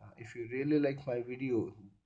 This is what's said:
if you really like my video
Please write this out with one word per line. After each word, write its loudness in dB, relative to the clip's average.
if -12
you -6
really 4
like 2
my 0
video 0